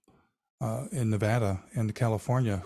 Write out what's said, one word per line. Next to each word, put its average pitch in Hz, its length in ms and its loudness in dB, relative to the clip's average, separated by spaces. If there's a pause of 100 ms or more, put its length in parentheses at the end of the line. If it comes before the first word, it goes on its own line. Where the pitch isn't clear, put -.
(600)
uh, 113 320 -4
in 120 180 0
Nevada 107 520 2 (120)
and 110 200 0
California 117 720 0